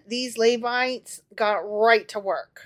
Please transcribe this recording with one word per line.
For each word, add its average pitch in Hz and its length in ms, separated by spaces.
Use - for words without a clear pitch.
these 240 300
Levites 240 880
got 208 260
right 214 480
to 220 120
work. 185 460